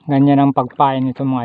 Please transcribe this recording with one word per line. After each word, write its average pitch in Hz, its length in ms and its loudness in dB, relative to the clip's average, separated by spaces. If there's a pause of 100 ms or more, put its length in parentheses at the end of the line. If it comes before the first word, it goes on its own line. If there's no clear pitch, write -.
Ganyan 139 320 2
ang 139 160 2
pagpain 135 480 -2
nito, 131 240 -6
mga 127 160 -4